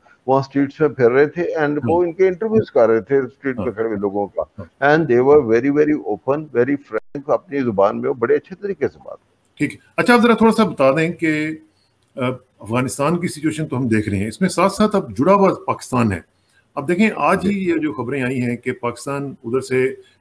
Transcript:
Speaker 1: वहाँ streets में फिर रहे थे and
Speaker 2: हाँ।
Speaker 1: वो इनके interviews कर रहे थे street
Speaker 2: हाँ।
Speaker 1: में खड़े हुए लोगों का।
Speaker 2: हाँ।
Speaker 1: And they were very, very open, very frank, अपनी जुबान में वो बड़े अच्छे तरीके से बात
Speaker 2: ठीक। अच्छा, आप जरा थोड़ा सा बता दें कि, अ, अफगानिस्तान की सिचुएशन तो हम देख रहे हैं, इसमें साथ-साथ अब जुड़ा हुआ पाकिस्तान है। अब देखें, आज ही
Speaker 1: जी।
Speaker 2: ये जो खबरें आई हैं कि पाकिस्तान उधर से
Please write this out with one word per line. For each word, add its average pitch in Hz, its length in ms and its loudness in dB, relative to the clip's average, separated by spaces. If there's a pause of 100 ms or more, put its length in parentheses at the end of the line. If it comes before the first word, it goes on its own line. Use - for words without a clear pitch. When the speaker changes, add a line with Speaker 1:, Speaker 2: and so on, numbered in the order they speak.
(280)
Speaker 1:
वहाँ 131 160 2
streets 139 380 -4
में 147 120 2
फिर 120 180 2
रहे 139 160 4
थे 165 280 -6
and 147 280 -2
Speaker 2:
हाँ। 139 100 0
Speaker 1:
वो 175 100 2
इनके 175 240 0
interviews 214 420 0
कर 117 200 4
रहे 113 120 2
थे 135 260 0
street 131 300 -8
Speaker 2:
हाँ। 101 80 -4
Speaker 1:
में 110 100 -4
खड़े 113 120 -2
हुए 110 100 -4
लोगों 101 300 -2
का। - 320 -6
Speaker 2:
हाँ। 139 380 2
Speaker 1:
And 160 120 0
they 120 180 4
were 147 180 6
very, 117 300 2
very 151 200 2
open, 135 500 -4
very 127 300 0
frank, 139 560 -8
अपनी 139 300 -2
जुबान 117 340 2
में 120 120 -4
वो 143 60 0
बड़े 131 220 0
अच्छे 151 200 -6
तरीके 190 320 -6
से 76 120 -16
बात - 180 -18 (440)
Speaker 2:
ठीक। - 180 -6 (180)
अच्छा, 226 160 4
आप 240 80 6
जरा 226 140 4
थोड़ा 220 160 4
सा 220 140 2
बता 147 260 2
दें 160 220 0
कि, 156 480 -4 (560)
अ, 135 60 -4 (380)
अफगानिस्तान 131 560 -2
की 170 100 -4
सिचुएशन 156 380 -6
तो 131 100 -6
हम 127 140 -2
देख 107 200 0
रहे 98 100 -2
हैं, 101 80 -4
इसमें 170 220 -2
साथ-साथ 196 460 0
अब 151 180 -4
जुड़ा 139 200 4
हुआ 196 200 4
पाकिस्तान 117 580 -2
है। 85 140 -6 (520)
अब 143 80 -6
देखें, 185 320 2
आज 151 280 0
ही 190 40 0
Speaker 1:
जी। 190 220 -2
Speaker 2:
ये 160 80 0
जो 151 140 -4
खबरें 127 300 -6
आई 123 120 -4
हैं 123 220 -4
कि 123 140 -6
पाकिस्तान 135 760 -8
उधर 120 140 -2
से 127 420 -2 (200)